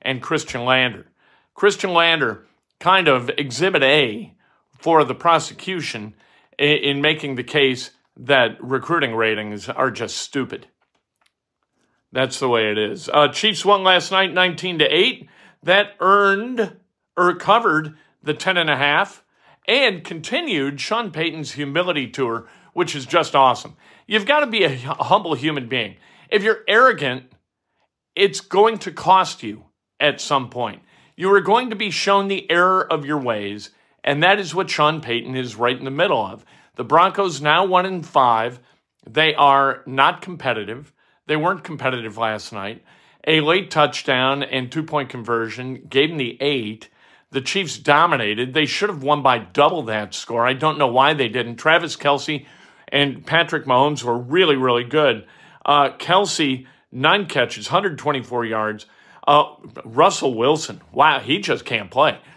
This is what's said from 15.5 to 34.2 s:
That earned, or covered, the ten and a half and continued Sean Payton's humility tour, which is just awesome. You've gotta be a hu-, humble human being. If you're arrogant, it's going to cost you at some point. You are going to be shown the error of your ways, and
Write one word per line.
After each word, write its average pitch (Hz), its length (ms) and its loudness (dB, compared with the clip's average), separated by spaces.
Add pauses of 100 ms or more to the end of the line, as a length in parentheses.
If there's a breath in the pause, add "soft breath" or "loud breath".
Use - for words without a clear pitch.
That 202 360 2
earned, 202 800 2 (400)
or 175 200 2
covered, 175 600 2 (260 soft breath)
the 151 120 -4
ten 185 240 -2
and 160 100 0
a 143 80 2
half 147 480 0 (420 soft breath)
and 220 380 0
continued 226 720 -6
Sean 220 320 -4
Payton's 156 420 -6
humility 147 540 -4
tour, 117 400 -6 (280 soft breath)
which 170 200 -2
is 135 120 -10
just 165 280 0
awesome. 131 400 2 (320 soft breath)
You've 208 200 -2
gotta 294 200 2
be 220 180 0
a 160 40 4
hu-, 131 220 -6
humble 175 420 0
human 139 340 -4
being. 110 300 -6 (320 soft breath)
If 208 140 0
you're 220 260 0
arrogant, 165 640 2 (800)
it's 196 260 0
going 214 400 2
to 180 120 -10
cost 185 500 2
you 107 220 -12 (340)
at 143 220 0
some 131 300 -2
point. 117 320 -8 (340 soft breath)
You 190 160 0
are 196 80 6
going 220 300 0
to 214 60 -8
be 202 140 -6
shown 196 380 0
the 190 220 -6
error 180 420 2
of 156 140 -4
your 147 120 -2
ways, 104 520 -6 (320)
and 143 200 0